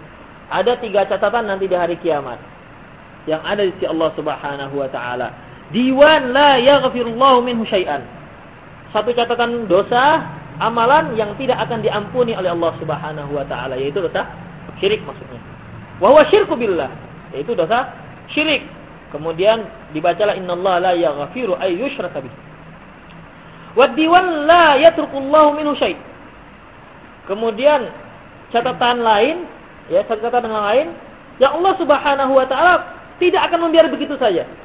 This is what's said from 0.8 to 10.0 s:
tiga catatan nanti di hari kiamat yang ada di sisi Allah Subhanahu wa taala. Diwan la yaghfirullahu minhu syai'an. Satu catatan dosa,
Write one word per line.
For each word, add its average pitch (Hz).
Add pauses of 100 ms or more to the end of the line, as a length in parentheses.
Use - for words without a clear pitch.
tiga 196
catatan 208
nanti 190
di 180
hari 175
kiamat 139 (880)
yang 156
ada 202
di 185
sisi 180
Allah 160
Subhanahu 139
wa 135
taala. 123 (400)
Diwan 262
la 285
yaghfirullahu 247
minhu 233
syai'an. 151 (880)
Satu 220
catatan 233
dosa, 254 (320)